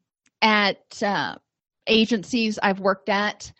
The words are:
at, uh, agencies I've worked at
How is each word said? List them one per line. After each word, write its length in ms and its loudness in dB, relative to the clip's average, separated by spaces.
at, 560 0
uh, 320 -2
agencies 760 0
I've 180 0
worked 280 -2
at 520 -4